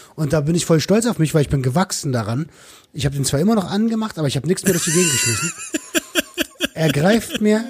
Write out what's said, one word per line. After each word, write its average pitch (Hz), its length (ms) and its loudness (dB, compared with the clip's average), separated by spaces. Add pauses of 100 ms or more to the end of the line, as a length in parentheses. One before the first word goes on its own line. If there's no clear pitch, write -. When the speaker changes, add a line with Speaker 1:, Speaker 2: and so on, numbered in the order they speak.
(160)
Speaker 1:
Und 151 180 -2
da 156 80 2
bin 151 140 0
ich 165 100 0
voll 165 160 4
stolz 214 260 2
auf 208 120 -2
mich, 156 140 0
weil 156 80 4
ich 135 80 0
bin 139 140 0
gewachsen 139 480 -2
daran. 120 360 -2 (460)
Ich 143 120 -4
hab 139 80 -2
den 139 120 -2
zwar 139 140 0
immer 208 160 2
noch 196 100 2
angemacht, 220 540 -2
aber 151 80 0
ich 127 100 -2
hab 127 80 -4
nichts 185 200 0
mehr 196 80 4
durch 170 120 -2
die 165 60 -2
Gegend 170 200 2
geschmissen. 117 460 -2
Speaker 2:
<laughs> - 40 -14 (1120)
Speaker 1:
Er 160 180 0
greift 208 500 0
mir, 208 280 2